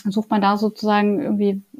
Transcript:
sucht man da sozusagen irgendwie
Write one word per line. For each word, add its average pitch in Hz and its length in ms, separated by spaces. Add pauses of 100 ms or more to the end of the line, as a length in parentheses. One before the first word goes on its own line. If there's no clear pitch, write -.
(100)
sucht 214 200
man 214 100
da 202 160
sozusagen 208 680
irgendwie 202 400 (180)